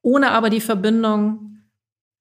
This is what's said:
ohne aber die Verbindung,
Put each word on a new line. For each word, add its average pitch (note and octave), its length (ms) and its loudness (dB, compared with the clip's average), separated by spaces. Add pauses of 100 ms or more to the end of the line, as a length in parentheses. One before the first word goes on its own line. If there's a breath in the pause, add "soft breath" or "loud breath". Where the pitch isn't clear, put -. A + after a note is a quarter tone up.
ohne C4 300 2
aber A3+ 180 2
die A3 100 0
Verbindung, G#3+ 1000 -2 (640)